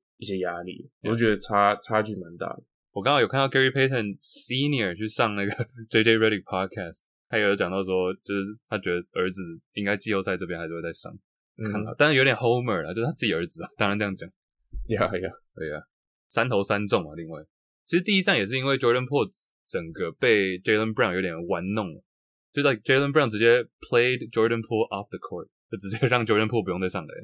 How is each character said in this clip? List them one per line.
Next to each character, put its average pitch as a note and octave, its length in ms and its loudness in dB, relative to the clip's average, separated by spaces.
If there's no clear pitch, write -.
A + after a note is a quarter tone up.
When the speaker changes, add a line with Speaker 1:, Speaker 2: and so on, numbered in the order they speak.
Speaker 1:
一 - 80 -12
些 G2 140 -4
压 F2 240 -4
力。 - 260 -12
Speaker 2:
Yeah. G#2 100 -2
Speaker 1:
我 - 20 2
就 A#2 60 0
觉 A2+ 100 4
得 G#2 80 2
差， G2+ 400 2
差 G#2+ 240 0
距 G#2+ 160 -4
蛮 E2+ 180 -14
大 - 140 -8
的。 - 120 -12
Speaker 2:
我 G2+ 100 -6
刚 C3 120 2
刚 C#3 80 4
有 G#2+ 60 4
看 C3 120 0
到 C3+ 80 2
Gary C3 240 4
Payton C3 480 0
Senior B2+ 760 -2
去 G#2+ 140 -6
上 A2 260 0
那 G2+ 120 -2
个 G#2 60 0
<laughs> A2+ 180 -18
J A2 140 4
J A2+ 140 6
Redick A2 260 2
podcast， F#2+ 600 -6
他 A2+ 80 -2
有 G2+ 180 4
讲 F#2 160 -2
到 G2 100 -2
说， F#2 320 0
就 G2+ 100 -4
是 G2 80 0
他 G#2+ 100 -4
觉 F#2+ 140 -2
得 F2 60 0
儿 F#2 180 0
子 F#2 100 -12
应 G#2 120 -4
该 G#2 100 2
季 G#2 180 -4
后 G2 80 0
赛 F#2 140 -2
这 F2+ 100 -6
边 E2+ 140 -8
还 E2 80 -8
是 E2 60 -8
会 E2 80 -6
再 E2 100 -6
上， - 180 -12
Speaker 1:
嗯。 G#2+ 160 -6
Speaker 2:
看 G#2 140 -2
到， A#2 120 -8
但 D3+ 140 6
是 C#3 60 4
有 C3 80 6
点 B2+ 100 4
homer A#2+ 460 0
啦， D#2 120 -6
就 G#2 60 -4
是 A#2 60 0
他 D#3 80 -2
自 - 120 -4
己 F#2+ 80 2
儿 E2+ 120 0
子 D#2+ 180 -12
啊， - 140 -12
当 G#2+ 100 2
然 G2+ 100 0
这 G#2+ 60 -2
样 G2 100 -4
讲。 - 160 -12
Speaker 1:
Yeah, F#2+ 220 2
yeah. F2+ 220 -4
Speaker 2:
对 D#2 160 -8
啊， D2+ 120 -10
三 A#2+ 220 -2
投 G2+ 120 2
三 G2+ 240 0
中 G2 220 2
啊， D2+ 80 -14
另 D#2+ 140 -10
外。 D#2 120 -12
其 E3 120 -4
实 F#3 60 2
第 G3+ 140 2
一 F#3 60 4
站 F#3 120 2
也 G#2 100 2
是 B2 120 -4
因 C3 80 -2
为 C#3 120 2
Jordan B2+ 280 2
Poole C3 240 0
整 E2 280 -6
个 E2+ 200 -4
被 G2 460 4
Jaylen A2 340 2
Brown A2 200 0
有 F#2 80 0
点 F2 120 -2
玩 F2 240 -2
弄， G#2 160 -2
就， C#3+ 120 -2
like，Jaylen C#3 480 2
Brown C#3 180 4
直 G#2+ 80 -4
接 A#2 260 6
played B2 420 2
Jordan A#2 300 2
Poole A2 280 0
off G2 200 -8
the F#2 100 -10
court， - 280 -12
就 G#2+ 80 -10
直 F#2+ 120 -10
接 A2+ 180 0
让 A#2+ 180 2
Jordan A2 220 4
Poole A2+ 160 0
不 F#2 80 -6
用 F#2 100 -2
再 F#2 80 0
上 F2 160 -6
来， - 80 -16